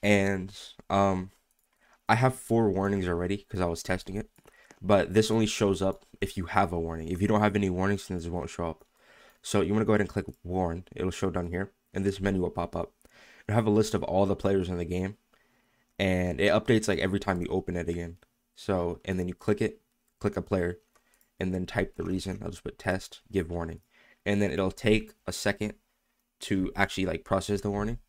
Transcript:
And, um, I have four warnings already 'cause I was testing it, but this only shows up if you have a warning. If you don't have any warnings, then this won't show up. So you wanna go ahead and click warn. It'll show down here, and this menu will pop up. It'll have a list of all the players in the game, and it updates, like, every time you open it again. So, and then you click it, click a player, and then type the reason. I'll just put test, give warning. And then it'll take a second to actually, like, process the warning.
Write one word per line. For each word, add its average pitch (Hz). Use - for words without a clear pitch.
And, 98
um, 95
I 110
have 123
four 113
warnings 98
already 90
'cause 98
I 90
was 85
testing 92
it, 110
but 95
this 107
only 110
shows 98
up 95
if -
you 90
have 98
a 85
warning. 82
If 90
you 104
don't 107
have 104
any 101
warnings, 95
then 92
this 85
won't 85
show 85
up. -
So -
you 85
wanna 107
go 110
ahead 107
and 95
click -
warn. 90
It'll 92
show 92
down 87
here, 87
and 95
this 98
menu 95
will 87
pop 87
up. -
It'll 104
have 113
a 107
list 107
of 95
all 98
the 95
players 95
in 90
the 87
game, 92
and 90
it 98
updates, 110
like, 92
every 95
time 90
you 87
open 92
it 85
again. 85
So, 87
and 92
then 90
you 90
click -
it, -
click 101
a 90
player, 90
and 92
then 92
type -
the 87
reason. 95
I'll 85
just -
put -
test, -
give 87
warning. 85
And 101
then 95
it'll 95
take 110
a 110
second 104
to 95
actually, 95
like, 85
process 95
the 104
warning. 104